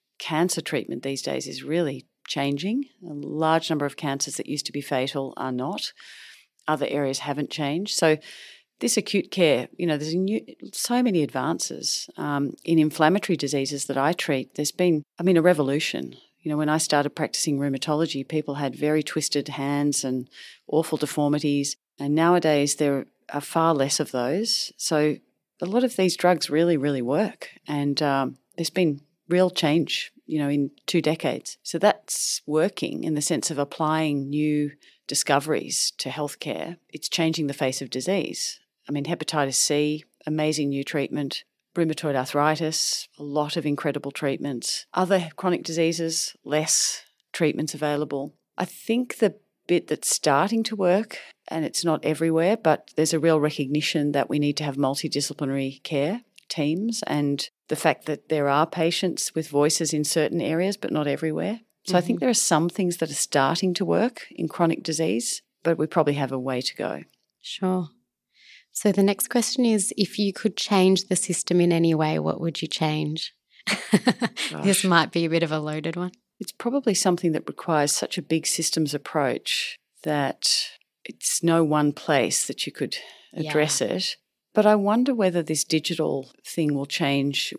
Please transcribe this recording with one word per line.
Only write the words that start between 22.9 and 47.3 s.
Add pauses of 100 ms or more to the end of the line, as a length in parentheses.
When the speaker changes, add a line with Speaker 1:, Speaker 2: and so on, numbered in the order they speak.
Speaker 1:
are
far
less
of
those.
So (460)
a
lot
of
these
drugs
really,
really
work. (180)
And,
um, (200)
there's
been (260)
real
change, (140)
you
know,
in (140)
two
decades.
So
that's
working
in
the
sense
of
applying
new (360)
discoveries
to
healthcare. (160)
It's
changing
the
face
of
disease. (280)
I
mean,
hepatitis
C, (200)
amazing
new
treatment. (320)
Rheumatoid
arthritis, (120)
a
lot
of
incredible
treatments.
Other
chronic
diseases,
less (300)